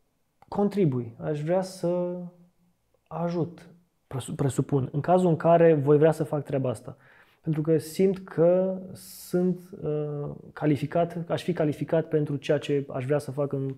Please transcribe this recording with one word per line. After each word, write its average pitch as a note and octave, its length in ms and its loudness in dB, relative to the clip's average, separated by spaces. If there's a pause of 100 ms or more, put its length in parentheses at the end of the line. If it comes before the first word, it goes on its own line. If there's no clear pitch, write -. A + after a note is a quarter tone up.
(480)
contribui, E3+ 760 0
aș D3+ 180 -4
vrea F3+ 200 0
să F3+ 540 -4 (920)
ajut, E3+ 600 -4 (400)
Presu-, - 260 -8
presupun, C#3 580 0
în D3 80 -2
cazul F3+ 280 4
în D#3+ 80 4
care E3 380 6
voi D3 240 4
vrea D#3 140 6
să D3+ 120 -2
fac C#3+ 200 -4
treaba C3+ 260 -2
asta. - 260 -10 (440)
Pentru D#3 220 -2
că D#3+ 160 4
simt F#3+ 400 0 (100)
că F#3 500 2 (140)
sunt, - 680 -2 (240)
uh, D3 480 -4 (220)
calificat, E3 760 0
că - 60 -4
aș D3+ 100 -4
fi F3+ 100 -4
calificat D#3 560 0
pentru D3 280 0
ceea C#3+ 220 0
ce C#3+ 300 -2
aș C3 160 -6
vrea C#3+ 140 0
să C#3 120 -8
fac C#3 220 -4
în C3+ 260 -4